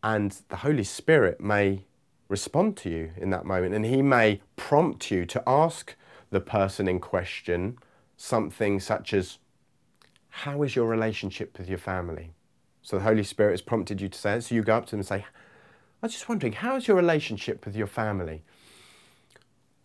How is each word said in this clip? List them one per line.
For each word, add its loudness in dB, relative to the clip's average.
And 0
the -10
Holy 0
Spirit 4
may 2
respond 0
to -8
you -6
in -4
that -2
moment, 0
and -2
he 2
may 4
prompt 0
you 2
to -4
ask 2
the 0
person 0
in 0
question -4
something 0
such -4
as, -2
"How -4
is 0
your 4
relationship -2
with -10
your -2
family?" -6
So -4
the 0
Holy 4
Spirit 2
has -2
prompted -4
you -4
to -14
say -2
it, -4
so -4
you 2
go 4
up -2
to -12
them -4
and -6
say, -4
"I'm -6
just -12
wondering, -2
how -4
is -4
your 8
relationship 0
with -8
your -2
family?" -4